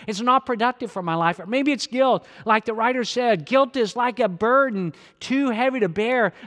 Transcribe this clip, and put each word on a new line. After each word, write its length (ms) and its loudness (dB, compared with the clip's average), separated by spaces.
It's 160 -6
not 240 2
productive 440 -2
for 120 -8
my 140 -2
life." 220 2
Or 60 -16
maybe 260 0
it's 160 -2
guilt. 400 2
Like 180 2
the 80 -4
writer 320 0
said, 400 0
"Guilt 320 2
is 200 0
like 240 -2
a 80 2
burden 680 0
too 320 -2
heavy 300 -2
to 80 2
bear. 440 0